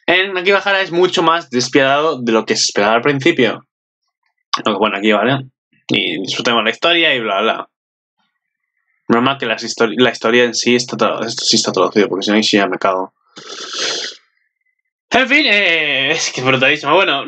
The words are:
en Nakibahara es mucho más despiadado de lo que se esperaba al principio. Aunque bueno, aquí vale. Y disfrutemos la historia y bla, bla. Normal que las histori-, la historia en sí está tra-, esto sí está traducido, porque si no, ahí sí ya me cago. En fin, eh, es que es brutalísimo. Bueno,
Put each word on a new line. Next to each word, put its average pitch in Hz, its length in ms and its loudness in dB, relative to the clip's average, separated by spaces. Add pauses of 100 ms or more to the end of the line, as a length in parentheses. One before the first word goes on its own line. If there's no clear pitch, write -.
en 190 260 2
Nakibahara 190 480 0
es 170 100 -6
mucho 180 300 2
más 165 280 0
despiadado 135 720 0
de 117 100 -2
lo 110 140 2
que 110 100 -2
se - 80 -2
esperaba 101 320 2
al 117 60 2
principio. 143 640 0 (960)
Aunque 101 140 -2
bueno, 101 180 0
aquí 107 140 0
vale. 127 340 0 (440)
Y 95 320 -2
disfrutemos 117 420 -2
la 113 60 -2
historia 165 440 0
y 127 60 -2
bla, 104 220 -2
bla. - 280 -2 (1400)
Normal 131 280 0
que - 80 -8
las 113 180 -4
histori-, 110 340 -2
la 123 120 4
historia 117 340 0
en 120 100 0
sí 120 220 0
está 120 220 -4
tra-, 104 280 -2
esto 113 200 -8
sí - 100 2
está - 160 -2
traducido, 95 380 2
porque 95 140 -4
si 104 60 -2
no, 104 60 2
ahí 107 80 2
sí 107 140 2
ya 98 100 2
me 92 100 -6
cago. 95 360 -2 (2000)
En 247 180 2
fin, 285 180 2
eh, 160 640 0
es 160 200 -4
que 135 100 -8
es 127 40 -2
brutalísimo. 135 480 2
Bueno, 165 340 2